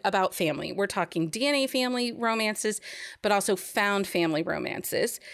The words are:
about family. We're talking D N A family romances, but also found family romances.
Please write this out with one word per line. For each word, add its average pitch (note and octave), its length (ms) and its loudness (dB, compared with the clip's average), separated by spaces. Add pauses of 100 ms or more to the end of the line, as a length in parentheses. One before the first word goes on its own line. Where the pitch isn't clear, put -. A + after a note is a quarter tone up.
about F#3+ 300 2
family. D3+ 380 0
We're G3 140 0
talking E3+ 420 0
D A3+ 180 -2
N C#4+ 80 2
A C4+ 120 2
family B3 460 0
romances, A3 680 0 (420)
but G#3 100 4
also G3 240 4
found G3+ 500 0
family E3 360 2
romances. - 760 -2 (160)